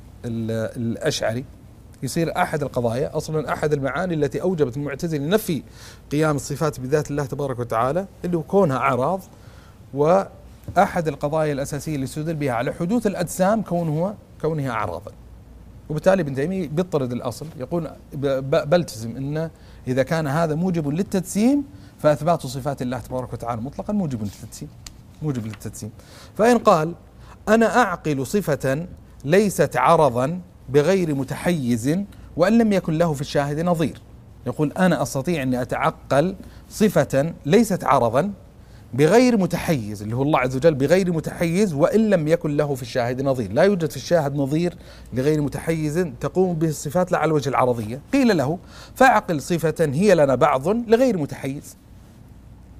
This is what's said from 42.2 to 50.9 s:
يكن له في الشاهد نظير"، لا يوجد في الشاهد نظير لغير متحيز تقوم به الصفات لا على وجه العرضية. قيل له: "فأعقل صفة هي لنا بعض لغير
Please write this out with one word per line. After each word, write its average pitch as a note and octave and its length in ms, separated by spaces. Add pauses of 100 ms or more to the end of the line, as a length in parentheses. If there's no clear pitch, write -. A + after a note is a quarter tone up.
يكن D#3 280
له D3 180
في B2 80
الشاهد B2 400
نظير"، B2+ 300
لا C3+ 100
يوجد G3 280
في - 60
الشاهد C#3+ 400
نظير D3+ 400 (360)
لغير D3 280
متحيز D#3 680 (120)
تقوم F3+ 340
به D#3+ 140
الصفات E3+ 440
لا E3 60
على D#3 140
وجه C#3+ 160
العرضية. A#2 520 (120)
قيل B3 240
له: D3+ 220 (360)
"فأعقل G#3 480
صفة D#3 380
هي E3+ 340
لنا C#3 200
بعض C#3 340
لغير A3+ 500